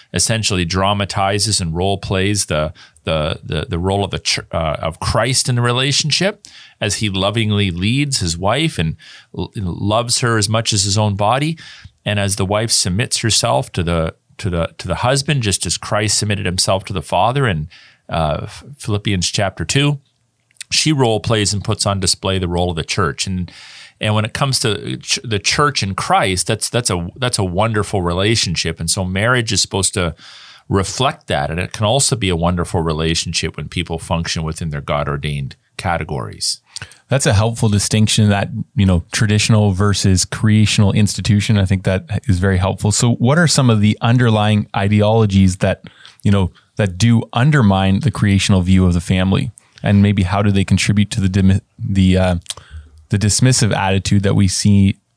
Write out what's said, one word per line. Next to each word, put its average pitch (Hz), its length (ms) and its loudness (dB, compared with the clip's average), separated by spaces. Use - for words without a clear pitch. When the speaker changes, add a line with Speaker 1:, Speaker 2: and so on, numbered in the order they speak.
Speaker 1:
essentially 98 500 -2
dramatizes 101 960 -2
and 80 140 -4
role 95 240 -2
plays 101 480 -2
the, 78 260 -2
the, 80 400 -2
the, - 260 -6
the 85 120 -4
role 98 240 0
of 87 80 -6
the 78 80 -6
ch-, - 180 -4
uh, 80 260 -2
of - 220 -8
Christ 120 480 -2
in 123 80 0
the 120 60 0
relationship 135 840 -2
as 104 160 -2
he 110 140 -2
lovingly 101 600 0
leads 123 480 -2
his 85 180 -2
wife 127 400 0
and 80 180 -2
l-, - 200 -6
loves 107 640 -2
her 117 180 2
as 104 100 0
much 113 240 0
as 101 120 0
his 101 120 -2
own 107 200 0
body. 135 420 0
And 104 160 -2
as 98 160 -2
the 98 100 -2
wife 107 240 -2
submits 101 480 -2
herself 120 540 0
to 92 100 -2
the, 80 320 -2
to 95 100 -6
the, 85 300 -4
to - 80 -12
the 90 80 -4
husband, 139 480 -2
just 101 240 -2
as 85 100 -4
Christ 107 400 -2
submitted 101 300 -2
himself 95 380 -2
to - 80 -10
the 87 100 -6
Father 117 460 0
in, 80 200 -2
uh, 80 380 -2
Philippians 104 520 -2
chapter 95 360 -4
two, 143 340 0
she - 220 0
role 117 280 2
plays 107 320 0
and 98 120 -4
puts - 220 -2
on 98 140 0
display 95 380 -2
the 92 100 0
role 87 220 0
of 82 60 -4
the 78 80 -4
church. 78 420 -4
And, 92 240 -4
and 107 140 0
when 107 100 0
it - 100 -8
comes 135 260 -2
to 92 380 -2
ch-, - 260 -6
the 110 140 -2
church - 440 0
and 98 140 -4
Christ, 127 500 0
that's, 110 220 -2
that's 120 220 -2
a, 87 260 -2
that's 123 220 -2
a 104 60 0
wonderful 101 580 -2
relationship. 87 800 -2
And 85 100 -4
so 95 140 -2
marriage 110 480 0
is 92 100 0
supposed - 320 -4
to 87 200 -2
reflect 120 600 -2
that. 73 220 -2
And 80 80 -6
it 92 140 -6
can 110 140 -2
also 131 300 0
be 107 120 -2
a 87 80 0
wonderful 87 460 0
relationship 80 720 -2
when 76 120 -10
people 85 300 -6
function 82 440 -4
within 80 280 -6
their 73 120 -8
God-ordained 71 720 -4
categories. 76 840 -6
Speaker 2:
That's 135 160 0
a 135 80 2
helpful 110 380 0
distinction, 107 580 2
that, 101 220 0
you 98 80 2
know, 87 180 4
traditional 107 600 2
versus 98 540 2
creational 107 640 2
institution. 104 640 2
I 98 80 2
think 92 200 0
that 95 200 0
is 90 100 2
very 95 200 2
helpful. 98 340 0
So 120 220 2
what 131 240 2
are 170 100 4
some 131 220 4
of 110 100 4
the 107 220 4
underlying 107 760 2
ideologies 101 800 4
that, 92 260 0
you 107 80 2
know, 98 220 2
that 92 220 -2
do 117 240 4
undermine 101 680 4
the - 100 0
creational 98 500 2
view 92 240 4
of 87 80 4
the 87 80 2
family? 92 500 0
And 101 200 4
maybe 101 220 4
how 101 180 0
do 104 80 2
they 98 140 2
contribute 101 480 2
to - 80 -2
the 95 100 2
dim-, 98 320 4
the, 95 400 2
uh, 92 180 2
the 101 100 0
dismissive 107 560 2
attitude 98 500 0
that 101 100 0
we 101 120 4
see 101 520 2